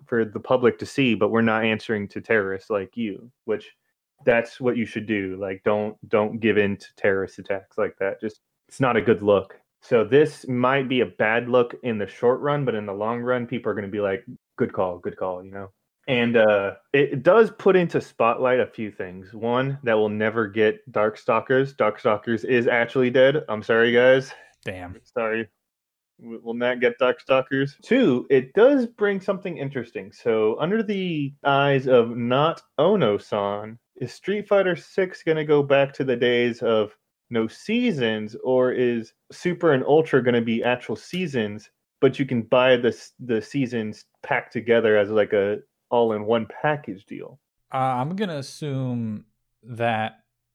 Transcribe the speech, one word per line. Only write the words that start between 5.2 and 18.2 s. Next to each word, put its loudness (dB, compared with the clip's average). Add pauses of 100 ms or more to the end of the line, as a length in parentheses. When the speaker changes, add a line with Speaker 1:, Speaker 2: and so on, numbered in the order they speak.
Speaker 1:
Like, -8
don't, 0 (120)
don't 0
give 2
in 0
to -20 (100)
terrorist -2
attacks -10
like -4
that. -4
Just, -10 (280)
it's -10
not 2
a 2
good 2
look. 2 (200)
So 2
this 2
might 0
be 0
a 0
bad -2
look 2
in -4
the -4
short 0
run, -2
but -2
in -4
the -8
long -4
run, -2
people -6
are -4
gonna -6
be -6
like, -2 (320)
"Good -2
call, -4
good -10
call," -6
you -20
know? -14 (380)
And, 0
uh, 4 (200)
it 0
does 6
put 2
into 0
spotlight 0